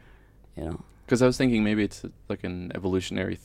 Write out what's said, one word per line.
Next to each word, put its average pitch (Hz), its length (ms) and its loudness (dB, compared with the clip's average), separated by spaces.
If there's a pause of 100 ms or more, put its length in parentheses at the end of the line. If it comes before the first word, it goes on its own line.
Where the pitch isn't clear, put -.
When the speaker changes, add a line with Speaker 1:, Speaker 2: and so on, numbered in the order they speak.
(560)
Speaker 1:
You 76 100 -8
know? 82 120 -6 (280)
Speaker 2:
'Cause 117 160 4
I 127 40 8
was 127 100 4
thinking 120 280 4
maybe 107 240 2
it's, - 160 -14
uh, 98 40 -8 (200)
like, 101 160 -6
an 90 300 -8
evolutionary 92 720 -2